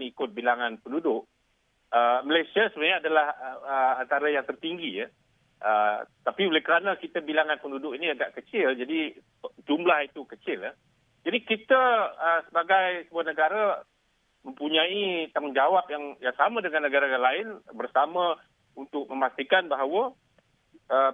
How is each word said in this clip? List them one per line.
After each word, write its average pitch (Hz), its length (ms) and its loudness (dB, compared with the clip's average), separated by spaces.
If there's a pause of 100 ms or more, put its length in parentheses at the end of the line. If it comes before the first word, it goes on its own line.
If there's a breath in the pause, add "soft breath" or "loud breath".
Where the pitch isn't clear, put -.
ikut 123 240 -8
bilangan 120 480 -2
penduduk, 135 480 -4 (640)
uh, 120 320 4
Malaysia 165 480 2
sebenarnya 160 320 0
adalah, 156 320 4
uh, 131 320 -12
uh, 131 280 2 (120)
antara 143 240 0
yang 139 160 0
tertinggi, 147 560 -6
ya. - 80 -8 (500)
Uh, 107 480 0 (160)
tapi 185 240 -2
oleh 156 160 0
kerana 175 320 0
kita 170 240 -8
bilangan 151 400 0
penduduk 139 320 -8
ini 151 160 -6
agak 131 240 -4
kecil, 139 400 -2
jadi 139 400 -4 (560)
jumlah 151 400 2
itu 143 160 -14
kecil, 110 400 -8
ya. 127 80 -8 (480)
Jadi 220 240 -4
kita, 226 380 2 (340)
uh, 165 320 2
sebagai 180 640 2
sebuah 165 160 -2
negara 170 560 0 (560)
mempunyai 160 960 -2
tanggungjawab 147 560 2
yang, 147 320 -8
yang 127 120 -2
sama 208 280 2
dengan 151 240 0
negara-negara 135 320 2
lain 143 260 2 (300)
bersama 156 640 0 (320)
untuk 139 400 -8
memastikan 135 560 0
bahawa, 156 480 -2 (720)
eh, 135 240 4